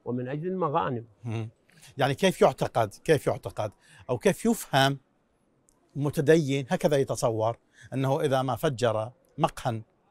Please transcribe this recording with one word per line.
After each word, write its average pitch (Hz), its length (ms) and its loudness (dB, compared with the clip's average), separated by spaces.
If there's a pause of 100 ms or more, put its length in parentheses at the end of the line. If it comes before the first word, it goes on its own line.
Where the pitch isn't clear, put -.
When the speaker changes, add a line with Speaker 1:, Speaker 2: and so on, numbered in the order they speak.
Speaker 1:
ومن 123 220 -4
أجل 151 200 -6
المغانم. 165 580 -2 (180)
Speaker 2:
مم. 113 260 -6 (480)
يعني 135 160 2
كيف 185 280 0
يعتقد، 123 520 2 (100)
كيف 151 240 2
يعتقد 107 440 -4 (380)
أو 127 80 -2
كيف - 280 0
يفهم 139 520 2 (1000)
متدين 139 720 2
هكذا 170 280 0
يتصور 117 600 -2 (360)
أنه 135 280 0
إذا 135 200 2
ما 127 140 -4
فجر 113 560 -2 (260)
مقهى 127 440 -4 (300)